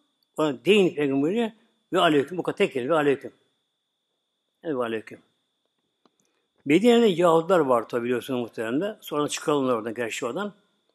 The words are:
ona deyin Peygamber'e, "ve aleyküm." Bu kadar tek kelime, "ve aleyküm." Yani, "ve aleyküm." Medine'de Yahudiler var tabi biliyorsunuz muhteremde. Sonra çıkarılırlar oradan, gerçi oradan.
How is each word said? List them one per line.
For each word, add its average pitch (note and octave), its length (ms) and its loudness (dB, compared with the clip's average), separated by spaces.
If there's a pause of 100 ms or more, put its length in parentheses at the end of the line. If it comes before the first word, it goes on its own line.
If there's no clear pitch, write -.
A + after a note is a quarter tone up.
(380)
ona C3+ 280 -2
deyin F3+ 300 4
Peygamber'e, D3 600 0 (380)
"ve F3 60 2
aleyküm." D#3+ 380 2
Bu D#3+ 60 -6
kadar D#3 140 -6
tek G3 160 0
kelime, B2+ 180 -6
"ve E3+ 40 2
aleyküm." D3 380 0 (1300)
Yani, D3+ 160 -4
"ve B2 40 -2
aleyküm." A2+ 380 -8 (1400)
Medine'de A#3 420 4
Yahudiler E3+ 520 2
var B2 300 0
tabi A#2+ 140 -4
biliyorsunuz B2 380 -4
muhteremde. A#2+ 600 -6
Sonra D3 260 -4
çıkarılırlar C3+ 480 -2
oradan, A2 180 -6
gerçi A#2 320 -6
oradan. F3 280 -8 (420)